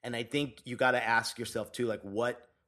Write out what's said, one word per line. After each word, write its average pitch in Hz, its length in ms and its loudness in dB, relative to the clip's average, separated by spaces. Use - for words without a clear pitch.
And 120 120 -4
I 120 80 -2
think 143 420 -4
you 123 120 -8
gotta 123 260 4
ask 113 360 2
yourself 110 340 -6
too, 120 140 -2
like, 107 160 -2
what, 113 380 -2